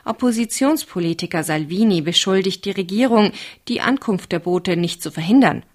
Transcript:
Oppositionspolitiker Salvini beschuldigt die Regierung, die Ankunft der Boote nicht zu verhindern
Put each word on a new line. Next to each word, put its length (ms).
Oppositionspolitiker 1400
Salvini 560
beschuldigt 640
die 80
Regierung, 580
die 120
Ankunft 520
der 80
Boote 360
nicht 280
zu 80
verhindern 500